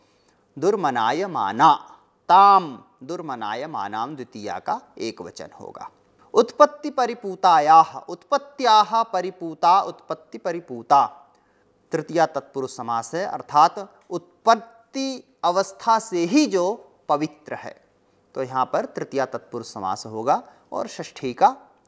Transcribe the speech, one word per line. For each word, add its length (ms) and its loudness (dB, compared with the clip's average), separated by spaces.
दुर्मनाय 680 0
माना, 600 2
ताम 540 6
दुर्मनाय 640 -8
मानाम 480 -8
द्वितीया 440 -12
का 220 -6
एक 240 -8
वचन 260 -16
होगा। 300 -18
उत्पत्ति 560 2
परिपूतायाः, 1080 2
उत्पत्त्याः 1080 0
परिपूता, 800 0
उत्पत्ति 560 -12
परिपूता 920 -2
तृतीया 340 -2
तत्पुरुष 500 -8
समास 400 -8
है, 100 -6
अर्थात 760 0
उत्पत्ति 1300 -4
अवस्था 560 0
से 180 -6
ही 280 2
जो 460 -2
पवित्र 440 -4
है। 280 -14
तो 80 -6
यहाँ 300 -4
पर 120 -2
तृतीया 400 -6
तत्पुरुष 480 -12
समास 320 -8
होगा 380 -2
और 160 -6
षष्ठी 460 -10
का 240 2